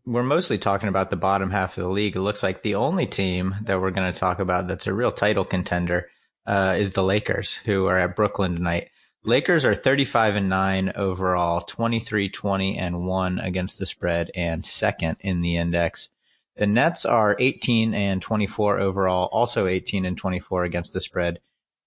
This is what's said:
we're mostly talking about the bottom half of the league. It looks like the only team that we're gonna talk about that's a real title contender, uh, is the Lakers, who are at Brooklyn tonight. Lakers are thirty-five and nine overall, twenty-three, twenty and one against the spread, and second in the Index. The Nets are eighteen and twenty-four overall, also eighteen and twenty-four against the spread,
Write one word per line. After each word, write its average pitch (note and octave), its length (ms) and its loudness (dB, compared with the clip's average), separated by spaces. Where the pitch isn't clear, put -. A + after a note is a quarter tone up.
we're A#2+ 160 0
mostly C#3 360 0
talking G2+ 300 0
about F#2+ 220 0
the G2+ 60 -2
bottom F#2+ 340 2
half F#2+ 260 -2
of F#2 60 -4
the F2+ 80 -2
league. G2+ 240 0
It F#2 60 -2
looks G2+ 240 -2
like F#2+ 180 -2
the G2+ 140 0
only C#3+ 300 0
team F#2 560 -2
that G2 180 0
we're F#2+ 100 0
gonna F#2 220 0
talk F2+ 260 -2
about F2+ 300 0
that's - 180 -6
a G2+ 80 0
real A2+ 160 2
title G#2 340 2
contender, F2 640 0
uh, F#2+ 320 2
is G2 140 0
the G2 100 0
Lakers, G#2+ 520 0
who G2 320 0
are F#2 120 2
at F2+ 160 0
Brooklyn G2 400 0
tonight. F2 360 -2
Lakers D3 400 2
are A2+ 100 4
thirty-five B2 600 2
and G2 120 0
nine F#2+ 460 0
overall, F2+ 680 0
twenty-three, A2+ 680 -2
twenty G2 500 -2
and F2 280 -4
one F#2 340 0
against F2+ 400 -4
the F#2 60 -4
spread, E2+ 500 -2
and E2+ 280 -2
second E2+ 560 -2
in F#2 200 -2
the F2 160 0
Index. E2+ 540 -2
The G#2 100 0
Nets B2+ 380 2
are G#2+ 360 4
eighteen A#2 540 0
and G2 280 0
twenty-four G#2 560 0
overall, F#2 540 2
also A2 340 0
eighteen F#2 380 -2
and F2+ 120 -2
twenty-four F2+ 480 -2
against F2 280 -4
the F#2 80 -4
spread, F2 400 -4